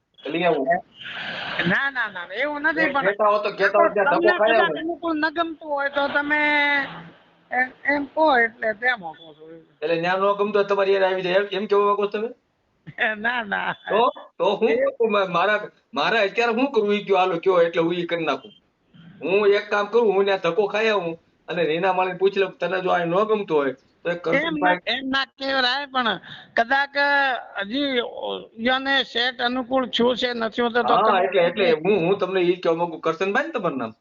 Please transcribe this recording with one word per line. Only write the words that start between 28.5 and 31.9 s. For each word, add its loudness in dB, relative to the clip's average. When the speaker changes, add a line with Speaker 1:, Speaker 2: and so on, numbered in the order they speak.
Speaker 2:
યોને 0
સેટ -4
અનુકૂળ -2
થયું 0
છે, -4
નથી -4
હોતું 0
તો 2
Speaker 1:
હા, 4
Speaker 2:
તમે 2
Speaker 1:
એટલે, 2
એટલે 2
હું, 2